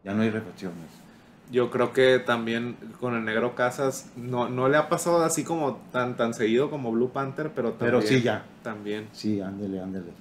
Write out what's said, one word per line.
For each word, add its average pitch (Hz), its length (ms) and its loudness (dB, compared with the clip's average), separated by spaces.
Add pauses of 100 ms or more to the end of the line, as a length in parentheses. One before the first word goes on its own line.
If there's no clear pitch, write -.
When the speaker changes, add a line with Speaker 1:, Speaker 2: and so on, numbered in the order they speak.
Speaker 1:
ya 98 100 -6
no 107 80 2
hay 110 80 4
reflexiones. 90 480 -8 (720)
Speaker 2:
Yo 123 200 2
creo 120 220 2
que 131 260 6
también 117 560 -2 (240)
con 123 160 -2
el 113 100 -2
Negro 113 300 0
Casas 131 600 -2
no, 123 340 -2
no 127 200 2
le 147 80 6
ha 151 100 4
pasado 170 360 2
así 165 200 0
como 151 340 -2 (140)
tan, 123 240 0
tan 117 200 0
seguido 120 340 2
como 135 220 -4
Blue 117 180 2
Panther, 135 460 -4
pero 117 220 -2
Speaker 1:
Pero 120 220 4
Speaker 2:
también, 113 200 4
Speaker 1:
sí, 117 40 2
ya. 107 220 0 (160)
Speaker 2:
también. 107 520 -8
Speaker 1:
Sí, 107 280 -2
ándele, 98 400 -6
ándele. 92 400 -8